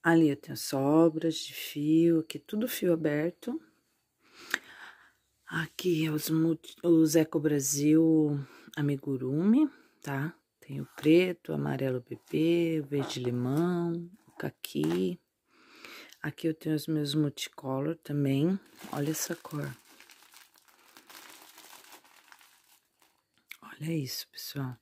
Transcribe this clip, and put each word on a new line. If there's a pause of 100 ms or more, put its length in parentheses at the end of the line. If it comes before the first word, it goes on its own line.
Ali
eu
tenho
sobras
de
fio,
aqui
tudo
fio
aberto. (1900)
Aqui
é
os
multi-,
os
Eco
Brasil (300)
Amigurumi, (320)
tá? (240)
Tem
o (100)
preto,
o
amarelo
bebê,
o
verde
limão, (360)
o
caqui. (1000)
Aqui
eu
tenho
os
meus
multicolor
também. (340)
Olha
essa
cor. (3750)
Olha
isso,
pessoal.